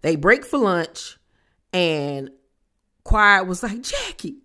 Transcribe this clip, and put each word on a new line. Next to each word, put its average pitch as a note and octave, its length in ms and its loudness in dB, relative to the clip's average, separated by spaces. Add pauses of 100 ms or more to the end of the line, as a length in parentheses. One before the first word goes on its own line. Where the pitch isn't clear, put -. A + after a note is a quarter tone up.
They D#3+ 140 2
break G3+ 280 4
for - 140 -4
lunch, F#3 600 -2 (540)
and C#3+ 580 -2 (760)
Quad G3+ 440 4
was F#3 140 -6
like, A3+ 200 -8
Jackie G4 640 -8